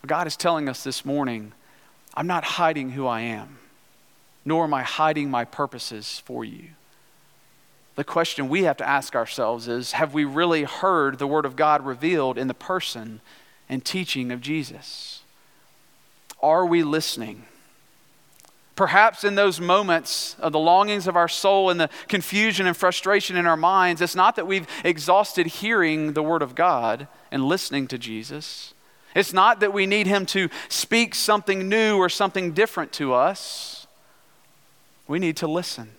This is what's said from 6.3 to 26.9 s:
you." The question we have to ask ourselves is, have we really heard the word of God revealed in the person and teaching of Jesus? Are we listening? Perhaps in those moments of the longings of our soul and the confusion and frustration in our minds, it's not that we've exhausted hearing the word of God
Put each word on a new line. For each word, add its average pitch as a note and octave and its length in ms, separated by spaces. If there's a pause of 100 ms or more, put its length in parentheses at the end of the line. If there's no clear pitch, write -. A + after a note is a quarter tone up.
you." - 280 (1200)
The C#3+ 80
question D#3 460
we F#3 140
have D#3 140
to - 100
ask C#3 280
ourselves A#2 520
is, A#2+ 260
have D3 200
we D3+ 100
really D#3 420
heard D3 520
the C#3+ 80
word D3 200
of C3 100
God D3 280
revealed C3+ 540
in C3 100
the B2+ 60
person A2+ 680 (460)
and C3 160
teaching C#3 480
of B2 80
Jesus? - 800 (1200)
Are D#3+ 240
we E3+ 200
listening? B2+ 640 (1300)
Perhaps G3 480
in G3+ 100
those G3 260
moments F3+ 800
of - 140
the D#3 80
longings F#3 480
of F3+ 100
our E3+ 100
soul G3 440
and F3 80
the D#3 100 (180)
confusion G3 600
and E3+ 100
frustration F#3+ 580
in F3 120
our E3 100
minds, F3 420
it's F3 140
not G3+ 220
that F3 100
we've F#3+ 220 (160)
exhausted F3 640
hearing D#3+ 680
the D3+ 80
word D#3 220
of B2+ 100
God C3 540 (240)